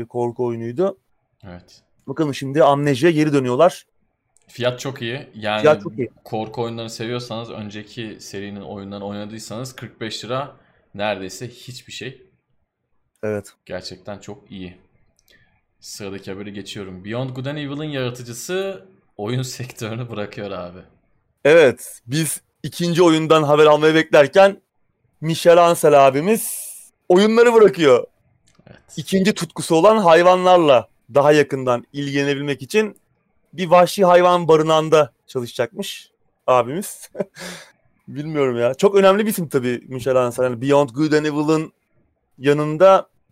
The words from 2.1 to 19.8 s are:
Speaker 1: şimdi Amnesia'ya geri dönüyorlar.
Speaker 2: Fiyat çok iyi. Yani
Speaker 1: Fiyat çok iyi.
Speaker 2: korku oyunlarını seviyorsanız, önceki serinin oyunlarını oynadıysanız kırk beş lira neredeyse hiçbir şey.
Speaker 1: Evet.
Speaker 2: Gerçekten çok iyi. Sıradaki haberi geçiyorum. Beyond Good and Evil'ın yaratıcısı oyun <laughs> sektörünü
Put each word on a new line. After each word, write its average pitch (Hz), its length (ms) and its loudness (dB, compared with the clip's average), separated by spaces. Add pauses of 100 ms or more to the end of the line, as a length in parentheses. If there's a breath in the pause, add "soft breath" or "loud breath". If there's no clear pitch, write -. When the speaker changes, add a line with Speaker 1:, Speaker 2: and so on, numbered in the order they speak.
Speaker 1:
şimdi 139 300 -2
Amnesia'ya 143 500 2
geri 151 180 0
dönüyorlar. 135 540 0 (640)
Speaker 2:
Fiyat 123 320 -6
çok 131 220 -10
iyi. 120 320 -10
Yani 107 260 -4
Speaker 1:
Fiyat 147 220 2
çok 110 160 -12
iyi. 123 120 -8 (140)
Speaker 2:
korku 110 380 -10
oyunlarını 117 280 -10
seviyorsanız, 117 600 -10
önceki 104 680 -16
serinin 101 400 -14
oyunlarını 98 460 -14
oynadıysanız 110 680 -14
kırk - 240 -20
beş 110 240 -12
lira 131 320 -10 (380 soft breath)
neredeyse 98 540 -8
hiçbir - 440 -20
şey. 123 300 -16 (1000)
Speaker 1:
Evet. 104 300 -8 (140)
Speaker 2:
Gerçekten 92 520 -16
çok - 320 -20
iyi. 92 260 -16 (1040)
Sıradaki 98 520 -14
haberi 101 200 -14
geçiyorum. 95 520 -16
Beyond 123 260 -8
Good 127 160 -12
and 147 100 -10
Evil'ın 143 280 -10
yaratıcısı 135 1000 -8 (320)
oyun 120 260 -6
<laughs> 127 160 -12
sektörünü 117 520 -12